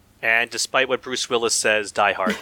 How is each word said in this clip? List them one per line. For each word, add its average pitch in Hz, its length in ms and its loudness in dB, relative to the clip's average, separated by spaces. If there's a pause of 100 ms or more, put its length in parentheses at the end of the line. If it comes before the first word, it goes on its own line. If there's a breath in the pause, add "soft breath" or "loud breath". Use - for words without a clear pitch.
(220)
And 113 260 2
despite 131 400 -2
what 127 140 -2
Bruce 127 260 -6
Willis 117 240 2
says, 107 400 0
Die 101 220 2
Hard. 92 280 -2